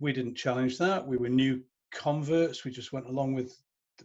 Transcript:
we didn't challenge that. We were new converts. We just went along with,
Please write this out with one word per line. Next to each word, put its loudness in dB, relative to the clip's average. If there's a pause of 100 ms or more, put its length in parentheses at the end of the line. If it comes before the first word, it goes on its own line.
we 0
didn't -4
challenge 0
that. 0
We 0
were 4
new 4 (320)
converts. 0
We -4
just -12
went -8
along -2
with, -4 (480)